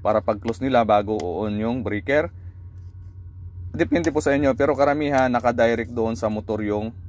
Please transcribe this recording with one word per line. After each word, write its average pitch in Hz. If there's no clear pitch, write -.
para 107
pag-close 110
nila 127
bago 104
o-on 101
yung 117
breaker. 110
Depende 165
po 151
sa 139
inyo, 139
pero 139
karamihan 143
nakadirect 117
doon 113
sa 110
motor 107
yung 104